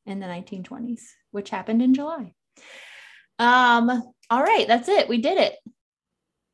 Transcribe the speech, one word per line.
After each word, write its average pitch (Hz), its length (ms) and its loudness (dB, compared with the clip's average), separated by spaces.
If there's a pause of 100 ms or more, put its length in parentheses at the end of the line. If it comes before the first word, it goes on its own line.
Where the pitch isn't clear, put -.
in 196 160 -10
the 185 60 -12
nineteen 185 360 -14
twenties, - 500 -14 (180)
which 202 180 -10
happened 220 320 -2
in 254 120 2
July. 285 400 -6 (1040)
Um, 240 520 4 (400)
all 240 120 0
right, 392 280 2
that's 240 180 2
it. 381 220 2
We 240 120 0
did 349 160 0
it. - 180 0 (1000)